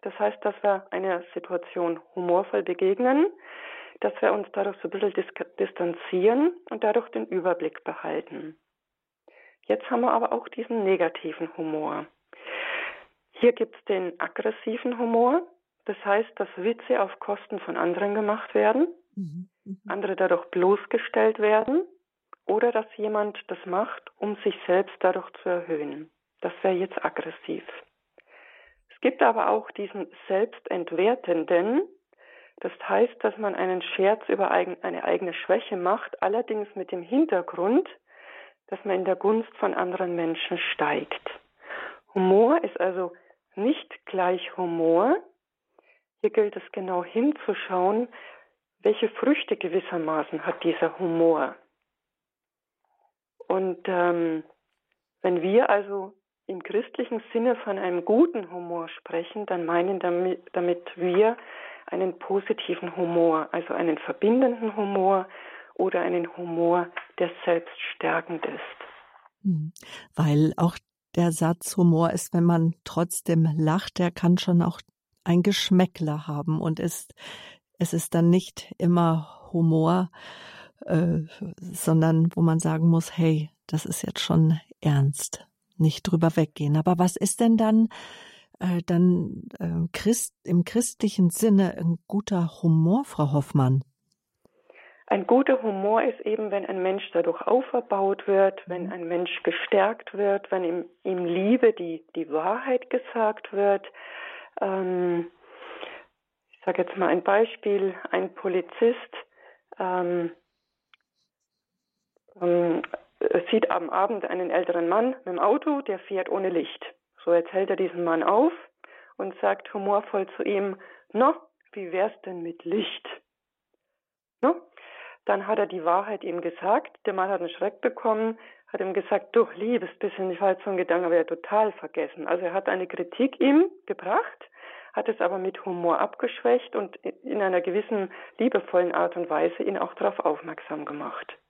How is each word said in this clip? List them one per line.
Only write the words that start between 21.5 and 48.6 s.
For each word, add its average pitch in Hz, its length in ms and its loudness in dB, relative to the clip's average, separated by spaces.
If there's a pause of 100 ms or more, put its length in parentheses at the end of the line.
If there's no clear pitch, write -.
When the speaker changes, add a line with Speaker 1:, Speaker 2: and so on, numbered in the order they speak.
Speaker 1:
oder 233 260 2
dass 220 140 -2 (120)
jemand 208 400 -2 (100)
das 180 180 -10
macht, 190 520 -4
um 208 260 -4
sich 196 120 0 (120)
selbst 185 320 2
dadurch 185 300 0 (120)
zu - 80 -6
erhöhen. 160 600 -6 (300)
Das 175 120 -6 (100)
wäre 190 120 2
jetzt 185 300 -4
aggressiv. - 580 -6 (1300)
Es - 120 -20
gibt 262 200 0
aber 226 280 4
auch 220 220 0
diesen 196 360 -8 (200)
selbstentwertenden. 190 1600 0 (760)
Das 185 120 -8 (160)
heißt, 202 360 2
dass 214 140 -2
man 208 180 -4
einen 185 260 -2
Scherz 202 460 0
über 196 240 2
eigen-, 180 320 0
eine 180 200 -6
eigene 175 300 -2
Schwäche - 440 -2
macht, 185 440 -2
allerdings 214 540 -2
mit 185 160 -8
dem 180 100 -6
Hintergrund, 220 840 0 (800)
dass - 180 -10
man 190 120 0
in 185 80 -2
der 185 100 2
Gunst 220 420 0
von 196 160 -2
anderen 180 420 -4
Menschen 165 420 -4 (160)
steigt. - 480 -4 (920)
Humor 214 500 6
ist - 160 -6
also 180 340 -2 (420)
nicht - 500 -2
gleich 185 520 -2
Humor. 170 600 4 (1040)
Hier 214 80 4
gilt 208 260 2
es 185 160 -10
genau 185 320 -4
hinzuschauen, 214 1040 0 (720)